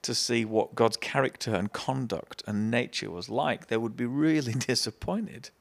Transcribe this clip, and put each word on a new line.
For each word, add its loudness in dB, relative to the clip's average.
to -4
see 2
what 0
God's 6
character 0
and 2
conduct -4
and 0
nature 0
was -8
like, 0
they 0
would -2
be -2
really 2
<laughs> 0
disappointed. -4